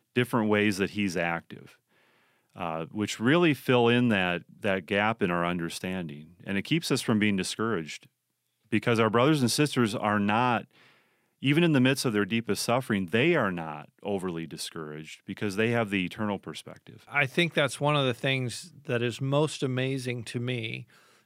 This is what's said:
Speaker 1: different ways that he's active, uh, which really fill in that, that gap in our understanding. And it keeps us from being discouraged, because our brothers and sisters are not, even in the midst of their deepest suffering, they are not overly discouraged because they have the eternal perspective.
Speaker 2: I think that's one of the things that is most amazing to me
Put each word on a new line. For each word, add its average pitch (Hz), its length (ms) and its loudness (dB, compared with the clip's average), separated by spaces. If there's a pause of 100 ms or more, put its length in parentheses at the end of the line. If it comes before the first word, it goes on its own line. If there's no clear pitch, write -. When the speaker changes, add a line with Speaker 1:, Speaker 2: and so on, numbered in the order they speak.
(140)
Speaker 1:
different 123 360 0
ways 104 280 2
that 95 140 0
he's 98 260 -2
active, - 600 -6 (760)
uh, 82 360 -6
which 104 280 -4
really 147 360 4
fill 123 320 4
in 123 220 4
that, 90 340 2 (160)
that 95 260 -2
gap 104 380 0
in 90 80 2
our 87 160 2
understanding. 85 880 -6 (100)
And 98 140 -4
it - 20 -6
keeps 156 300 -2
us 135 100 0
from 113 160 2
being 104 200 2
discouraged, 92 680 -4 (640)
because 113 300 2
our 113 100 6
brothers 131 320 4
and 120 80 4
sisters 123 460 2
are 104 240 0
not, 110 480 0 (720)
even 143 240 4
in 165 80 4
the 135 80 6
midst 131 240 4
of 120 80 0
their 104 100 4
deepest 107 400 -2
suffering, 117 440 0
they 127 280 2
are 110 160 2
not 80 380 -8 (120)
overly 90 460 -4
discouraged 78 800 -12
because 95 320 -6
they 113 140 2
have 117 180 0
the 95 160 0
eternal 104 340 -4
perspective. - 720 -16
Speaker 2:
I 143 140 0
think 165 280 0
that's 143 280 0
one 147 160 2
of 139 80 2
the 127 80 2
things 127 580 -4 (140)
that 120 160 0
is 120 180 -4
most 143 420 0
amazing 127 640 -2
to - 140 -6
me 120 460 -6 (400)